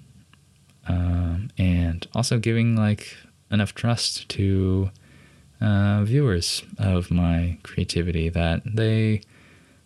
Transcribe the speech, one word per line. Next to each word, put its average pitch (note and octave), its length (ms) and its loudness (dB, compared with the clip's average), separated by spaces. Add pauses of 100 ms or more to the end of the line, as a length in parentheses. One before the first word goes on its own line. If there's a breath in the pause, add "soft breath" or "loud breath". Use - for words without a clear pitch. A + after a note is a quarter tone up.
(880)
Um, F2 720 -2
and F2 560 0
also B2 240 0
giving, A2+ 380 2
like, G#2 420 0 (320)
enough G2+ 240 0
trust - 560 -4
to, F#2+ 600 0 (680 loud breath)
uh, G2+ 440 2
viewers A2+ 600 0 (140)
of F#2 320 0
my E2+ 540 2
creativity E2+ 680 -2
that E2 340 0
they, A2 580 0 (640 loud breath)